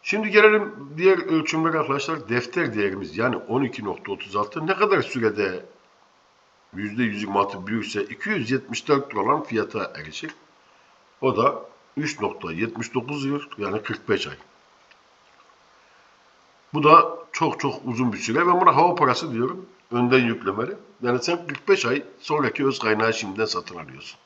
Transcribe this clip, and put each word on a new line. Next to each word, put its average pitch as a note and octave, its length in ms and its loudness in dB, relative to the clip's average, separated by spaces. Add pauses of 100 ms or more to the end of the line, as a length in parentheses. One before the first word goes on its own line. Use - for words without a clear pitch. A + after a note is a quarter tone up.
Şimdi G#3+ 280 -2
gelelim G#3+ 680 4
diğer F#3 200 6
ölçümlere D#3+ 640 0
arkadaşlar. C#3 500 -2
Defter B2 440 -2
değerimiz F#2+ 440 -2
yani A#2+ 180 0
on B2+ 280 -2
iki A#2 220 -6
nokta F#2+ 260 -6
otuz G2 240 -10
altı G#2 320 -4
ne F#3+ 80 0
kadar G3 260 2
sürede G#2 640 -2 (1080)
yüzde G#2 300 -4
yüz G#2 180 -2
yirmi G2+ 180 0
altı G2 280 -2
büyürse G#2 360 -4
iki - 260 -8
yüz C#3+ 220 -2
yetmiş C3 360 -4
dört C#3 260 0
lira G#2 80 -2
olan C#3+ 220 0
fiyata G#2+ 520 -4
erişir. D#2+ 400 -12 (880)
O C3 160 2
da C3+ 240 2 (360)
üç D3+ 220 -6
nokta F2+ 320 -4
yetmiş A2 420 -6
dokuz C3+ 320 -4
yıl C#3+ 160 -2 (160)
yani G2+ 260 -4
kırk - 260 -8
beş G2 180 0
ay. - 80 -12 (2500)
Bu D3 100 0
da - 340 8 (140)
çok - 280 -2
çok - 260 -2
uzun A#2+ 280 0
bir G2+ 40 -6
süre. C3+ 300 0
Ben F3+ 140 4
buna F3 140 6
hava E3+ 200 6
parası C#3 380 2
diyorum. C3 320 -2 (260)
Önden B2 280 4
yüklemeli. A2 560 -2 (260)
Yani B2 220 0
sen E3+ 240 -2
kırk C#3+ 220 -8
beş F#3+ 160 4
ay C#3 180 0 (160)
sonraki C#3+ 460 -2
öz C3+ 140 0
kaynağı A2 340 2
şimdiden G#2+ 320 -4
satın F2+ 300 -8
alıyorsun. C#2+ 500 -16